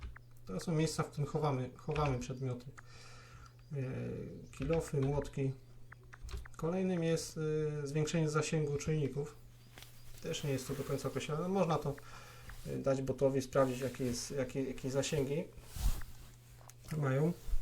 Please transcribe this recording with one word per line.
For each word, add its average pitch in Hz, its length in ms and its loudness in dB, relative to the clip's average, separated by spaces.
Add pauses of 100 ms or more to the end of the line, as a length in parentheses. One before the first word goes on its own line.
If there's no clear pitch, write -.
(460)
To 185 140 -6
są - 120 -2
miejsca, 156 320 2
w - 60 -6
którym 147 200 -2
chowamy, 135 480 2
chowamy 147 420 0
przedmioty. 127 460 -4 (1080)
E, 143 40 -4 (800)
kilofy, 151 440 2
młotki. 139 500 2 (1040)
Kolejnym 180 460 2
jest, 160 360 0 (440)
e, 139 40 -4
zwiększenie 151 420 4
zasięgu 147 480 2
czujników. 143 580 0 (840)
Też 165 220 -4
nie 143 60 0
jest 135 180 0
to 131 80 -2
do 135 80 -4
końca 135 240 -2
określone. 151 400 -2
Można 180 280 4
to, 143 200 0 (680)
e, 139 120 -4
dać 135 240 4
botowi, 135 400 4
sprawdzić, 127 380 4
jakie 127 260 -2
jest, 120 260 -2
jakie, 135 320 0
jakie 127 280 -2
zasięgi 139 520 2 (1500)
mają. 143 360 4 (280)